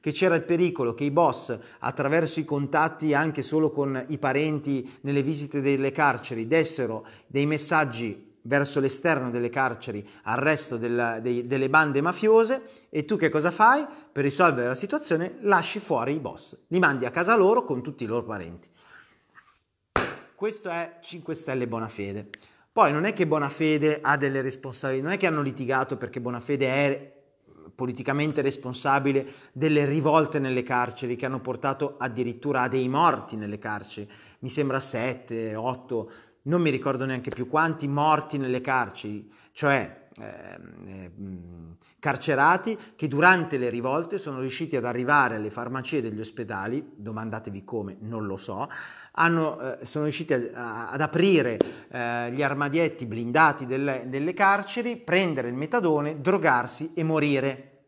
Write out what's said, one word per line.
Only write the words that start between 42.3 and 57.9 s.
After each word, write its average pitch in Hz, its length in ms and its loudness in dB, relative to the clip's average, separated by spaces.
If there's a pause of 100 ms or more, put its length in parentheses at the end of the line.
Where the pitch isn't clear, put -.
che 156 120 -4
durante 156 500 4
le 123 100 0
rivolte 135 480 -2
sono 135 240 -8
riusciti 131 340 -4
ad 120 120 -2
arrivare 123 480 2
alle 107 160 -4
farmacie 123 500 -4
degli 107 180 -6
ospedali, 110 800 -6
domandatevi 107 680 -8
come, 101 380 -8
non 110 240 -6
lo 95 140 -4
so, 107 280 -8 (460)
hanno, 165 480 -2
eh, 127 240 -10
sono 151 200 -6
riusciti 151 280 -4
a, 123 220 -2
a, 117 380 -10
ad 139 100 -2
aprire, 151 560 4 (320)
eh, 120 420 -4
gli 139 100 -2
armadietti 143 600 0
blindati 127 640 4
delle, 131 400 -2
delle 139 260 -4
carceri, 202 640 0
prendere 160 520 2
il 120 60 -4
metadone, 151 680 0
drogarsi 156 720 2
e 165 100 -2
morire. 139 640 0 (220)